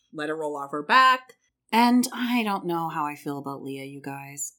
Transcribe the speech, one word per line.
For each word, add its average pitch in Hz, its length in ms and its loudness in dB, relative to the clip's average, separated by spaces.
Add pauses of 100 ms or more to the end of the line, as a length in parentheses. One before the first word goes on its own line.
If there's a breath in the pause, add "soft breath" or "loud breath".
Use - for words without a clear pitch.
(140)
let 151 160 -6
it 156 40 -4
roll 151 220 -4
off 139 160 -10
her 151 120 -6
back. 254 500 4 (380)
And 240 420 6
I 240 300 0
don't 202 220 -2
know 170 240 -2
how 156 160 -4
I 147 100 -6
feel 143 220 -6
about 139 260 -8
Leah, 135 220 -10
you 139 160 -14
guys. 139 580 -10